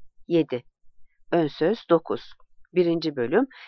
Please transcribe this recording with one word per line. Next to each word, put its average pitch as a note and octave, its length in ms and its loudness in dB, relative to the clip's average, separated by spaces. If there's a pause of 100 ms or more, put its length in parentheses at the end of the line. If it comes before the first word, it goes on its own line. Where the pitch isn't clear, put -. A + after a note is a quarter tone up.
(280)
Yedi. D#3 360 0 (680)
Ön D#3+ 160 2
Söz. F3+ 320 -2 (100)
Dokuz. - 440 0 (400)
Birinci E3 420 0
Bölüm. D3 320 2 (200)